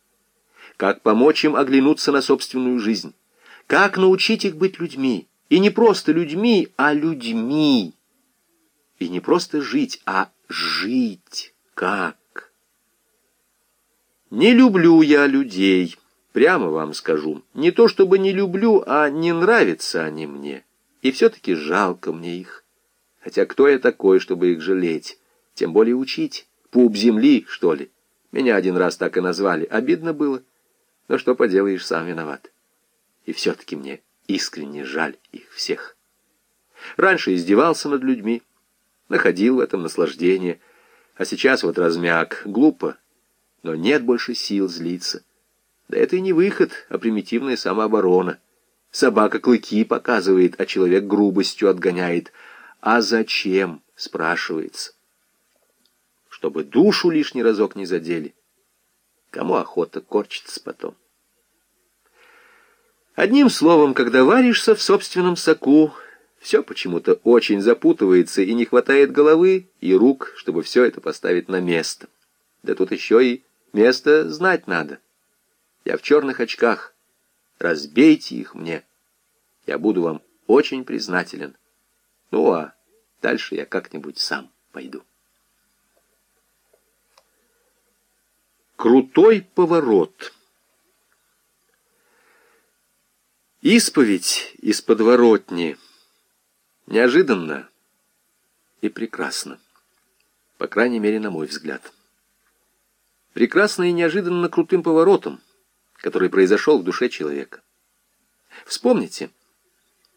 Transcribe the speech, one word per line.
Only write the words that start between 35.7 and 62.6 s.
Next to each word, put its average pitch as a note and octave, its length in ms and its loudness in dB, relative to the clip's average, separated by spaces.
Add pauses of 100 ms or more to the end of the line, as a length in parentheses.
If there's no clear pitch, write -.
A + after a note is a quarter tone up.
Раньше F3 360 0
издевался A2 560 0
над C3+ 140 -4
людьми, A#2 380 -4 (680)
находил G2 460 0
в B2 40 2
этом G2 220 -4
наслаждение. E2+ 800 -2 (560)
А F#2+ 100 -6
сейчас C3 380 -2
вот E2+ 140 -2
размяк. E2+ 680 -2
Глупо, C3+ 520 0 (640)
но D#2+ 120 -8
нет A#2+ 280 0
больше A#2+ 320 -2
сил G2 320 -4
злиться. E2+ 560 -10 (640)
Да - 100 -6
это D#3 180 0
и F#3 60 -2
не F#3+ 120 -2
выход, F3+ 380 0 (180)
а - 80 -6
примитивная A#2 580 -4
самооборона. F#2+ 840 0 (520)
Собака G#2+ 480 2
клыки A2 440 2
показывает, F#2 760 0
а F#2+ 60 -2
человек F#2 400 0
грубостью G2 640 0
отгоняет. F2+ 640 -4 (500)
«А A2+ 200 2
зачем?» G2 800 -2 (140)
спрашивается. - 960 -8 (1400)
Чтобы D#2 340 -8
душу F3+ 460 2
лишний C#3+ 340 -2
разок G#2+ 320 0
не G2 100 -10
задели. E2 500 -6 (960)
Кому - 240 -4
охота - 460 -6
корчиться - 600 -8
потом? - 340 -14 (2250)